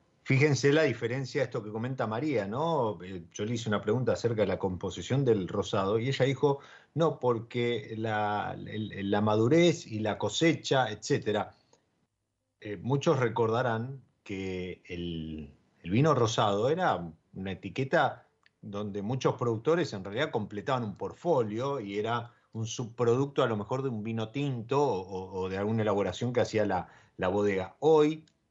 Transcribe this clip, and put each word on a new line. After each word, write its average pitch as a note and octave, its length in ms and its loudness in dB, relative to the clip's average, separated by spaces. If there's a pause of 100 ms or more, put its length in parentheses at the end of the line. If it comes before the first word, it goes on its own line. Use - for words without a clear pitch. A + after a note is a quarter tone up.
(240)
Fíjense C#3 480 4
la D#3 120 6
diferencia B2+ 580 -2
de - 40 2
esto A#2+ 160 -6
que G#2 80 -10
comenta B2 360 -4
María, A2+ 400 -2
¿no? B2 560 -2
Eh, F2+ 300 -10
yo - 120 -6
le A#2+ 100 -4
hice A2+ 140 -4
una G2+ 140 0
pregunta A2 300 2
acerca A2+ 300 0
de G2+ 40 4
la F#2 120 -2
composición F#2 680 -2
del G2+ 240 2
Rosado G2+ 500 0
y A2+ 100 -2
ella C3 160 2
dijo, C#3 360 2 (340)
"No, D3+ 260 2
porque A#2+ 760 -2
la, G#2 580 -2 (100)
el, G2+ 440 -6
la G#2 100 4
madurez A#2+ 680 4
y A2 120 -8
la G#2+ 180 -2
cosecha, C3 720 0
etcétera". G#2 640 -2 (1040)
Eh, G#2 180 -8
muchos C#3 400 2
recordarán A#2 840 0 (200)
que F#2+ 640 -6
el, D#2+ 680 -8 (280)
el E2 80 -8
vino C#3 240 4
Rosado A2 560 2
era E3 260 2 (380)
una F#2+ 180 -6
etiqueta C3 720 0 (360)
donde G2+ 400 -6
muchos B2+ 320 0
productores B2+ 580 0
en F#2+ 120 -8
realidad A#2 260 -2
completaban A2+ 540 -2
un G2+ 120 -8
portfolio B2+ 840 -2
y G2+ 180 -6
era A#2 340 -4 (220)
un A2+ 120 -4
subproducto B2 760 0
a C3 40 6
lo A2 120 0
mejor C3 240 -2
de C3+ 80 -2
un G#2+ 120 -6
vino A2+ 280 -4
tinto C3+ 520 0
o, A2+ 200 0
o, F#2+ 400 -8
o F#2+ 80 -2
de F#2+ 80 -2
alguna A2 240 0
elaboración G2+ 500 0
que A#2+ 80 2
hacía A2 240 2
la, F#2+ 240 -2 (300)
la F#2 100 0
bodega. G2 520 0
Hoy D#3 440 6 (260)